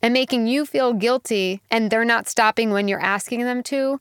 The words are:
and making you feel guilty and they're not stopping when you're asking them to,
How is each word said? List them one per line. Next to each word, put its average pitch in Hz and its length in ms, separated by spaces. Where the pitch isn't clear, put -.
and 233 120
making 254 340
you 285 180
feel 254 280
guilty 202 760
and 220 220
they're 226 140
not 233 240
stopping 220 420
when 202 160
you're 196 140
asking 208 420
them 247 200
to, 269 380